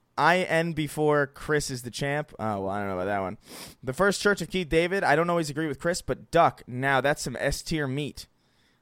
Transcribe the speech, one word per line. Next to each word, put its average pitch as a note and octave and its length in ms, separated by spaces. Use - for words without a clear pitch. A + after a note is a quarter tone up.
I D#3+ 200
N E3 340
before D3 540
Chris D3 440
is B2+ 120
the B2 80
champ. C#3+ 480
Oh, G#2 240
well, F#2+ 80
I G2+ 100
don't G2 80
know F#2+ 60
about F#2 120
that G2+ 140
one. F#2+ 180
The B2+ 100
First F#3+ 280
Church G3+ 200
of E3 100
Keith F3+ 180
David. F3 360
I C#3 120
don't E3+ 140
always E3+ 200
agree D#3 160
with C3+ 120
Chris, F3 240
but - 280
Duck, D#3+ 360
now C3+ 340
that's C#3+ 220
some C3 160
S C#3 240
tier D#3 240
meat. C3+ 400